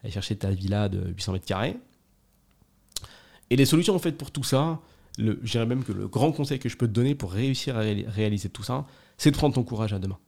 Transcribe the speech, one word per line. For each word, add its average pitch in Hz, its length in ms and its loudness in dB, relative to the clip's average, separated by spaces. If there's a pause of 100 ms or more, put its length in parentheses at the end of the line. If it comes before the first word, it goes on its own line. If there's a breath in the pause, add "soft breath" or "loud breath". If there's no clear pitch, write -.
Aller 104 100 -8
chercher 101 220 -4
ta 98 160 -2
villa 98 380 0
de 98 100 -2 (120)
huit 90 120 -8
cents - 100 -4
mètres 92 140 -4
carrés. 117 300 -2 (1700 loud breath)
Et 123 60 6
les 135 100 8
solutions, 160 280 4
en 175 60 2
fait, 165 180 -2
pour - 140 -12
tout 139 100 -4
ça, 156 380 2 (360 soft breath)
le, 107 280 0
je 107 80 -4
dirais 113 120 2
même 123 200 0
que - 80 -6
le 98 160 -4
grand 139 240 2
conseil 143 260 -2
que 131 100 -4
je - 80 -8
peux 120 120 2
te 107 40 -2
donner 123 220 2
pour 117 160 -8
réussir 127 460 -2
à 110 40 -2
ré-, 104 280 0
réaliser 107 400 0
tout - 160 -12
ça, 135 200 -4 (320 loud breath)
c'est - 140 6
de 139 60 0
prendre 143 180 2
ton 127 80 2
courage 107 300 -2
à 98 80 -4
deux 95 80 -4
mains. 92 200 -8